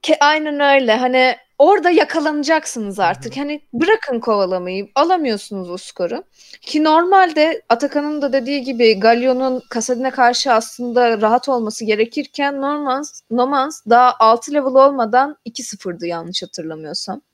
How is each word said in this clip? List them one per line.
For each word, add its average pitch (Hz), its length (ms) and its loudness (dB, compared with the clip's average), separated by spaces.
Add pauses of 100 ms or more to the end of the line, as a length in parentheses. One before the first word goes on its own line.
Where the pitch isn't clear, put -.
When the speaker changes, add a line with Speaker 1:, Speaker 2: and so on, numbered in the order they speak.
Speaker 1:
Ke-, 311 180 0
aynen 302 400 2
öyle. 269 380 4
Hani 254 380 2 (220)
orada 339 320 4
yakalanacaksınız 294 1080 -2
artık. 254 360 -2
Speaker 2:
Hı 262 40 -8
hı. 285 40 -6
Speaker 1:
Hani 294 180 -8 (120)
bırakın 294 460 -2
kovalamayı. 190 760 -2
Alamıyorsunuz 254 760 -2
o 180 80 -10
skoru. 233 460 -8 (380)
Ki 302 220 -2
normalde 320 840 4
Atakan'ın 294 520 -2
da 269 120 -2
dediği 269 300 -2
gibi 226 360 2
Galio'nun 254 720 0
Kasadin'e 247 420 -4
karşı 247 400 2
aslında 233 720 0
rahat 233 280 0
olması 233 360 -4
gerekirken 269 760 -4
Normans, 285 600 -6 (100)
Nomans 262 580 -2
daha 247 300 6
altı 226 340 2
level 262 340 4
olmadan 262 580 0
iki 233 180 -14
sıfırdı 175 440 -10
yanlış 170 360 -8
hatırlamıyorsam. 160 760 -12 (120)